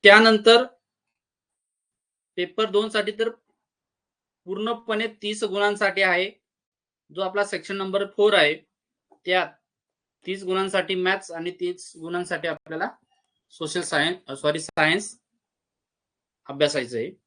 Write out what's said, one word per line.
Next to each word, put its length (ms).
त्यानंतर 600
पेपर 300
दोन 240
साठी 220
तर 180
पूर्णपणे 640
तीस 220
गुणांसाठी 580
आहे, 300
जो 60
आपला 240
सेक्शन 300
नंबर 300
फोर 160
आहे, 220
त्यात 220
तीस 180
गुणांसाठी 520
मॅथ्स 360
आणि 200
तीस 480
गुणांसाठी 480
आपल्याला 420
सोशल 320
सायन्स, 360
अ, 80
सॉरी, 240
सायन्स 600
अभ्यासायचं 520
आहे. 140